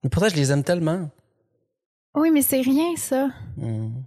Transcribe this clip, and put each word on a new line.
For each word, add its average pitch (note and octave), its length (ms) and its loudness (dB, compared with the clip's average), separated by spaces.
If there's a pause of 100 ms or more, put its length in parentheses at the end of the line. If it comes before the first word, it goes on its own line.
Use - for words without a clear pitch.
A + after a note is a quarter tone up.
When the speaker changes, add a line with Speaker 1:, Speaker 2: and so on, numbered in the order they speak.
Speaker 1:
Mais C#3 60 0
pourtant, G3 200 2
je F#3 60 -4
les C#3 160 2
aime C#3+ 120 0
tellement. E3+ 460 -2 (1040)
Speaker 2:
Oui, D#4 160 4
mais C#4+ 120 4
c'est C4 180 2
rien, D4+ 340 2
ça. C4+ 340 -2 (280)
Speaker 1:
Hmm. A2+ 320 -6 (180)